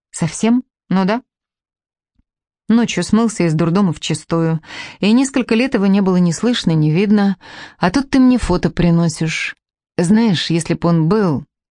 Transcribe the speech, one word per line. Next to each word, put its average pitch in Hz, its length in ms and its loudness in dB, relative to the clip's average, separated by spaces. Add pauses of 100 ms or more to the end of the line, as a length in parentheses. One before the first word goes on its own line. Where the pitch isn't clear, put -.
(120)
«Совсем? 226 520 -2 (260)
Ну 185 160 0
да». 220 160 -2 (1500)
Ночью 220 340 0
смылся 208 400 -2
из 160 100 2
дурдома 170 380 0
вчистую, 160 680 -4 (380)
и 196 120 0
несколько 254 420 0
лет 262 200 0
его 202 120 0
не 196 160 2
было 185 140 2
ни 180 160 2
слышно, 220 400 -2
ни 156 200 2
видно, 196 460 2 (400)
а 180 140 -2
тут 269 180 -2
ты 269 100 2
мне 254 180 4
фото 175 320 0
приносишь. 170 840 -2 (420)
Знаешь, 202 520 0
если 165 240 -2
б 156 140 -4
он 165 220 2
был, 180 360 0 (260)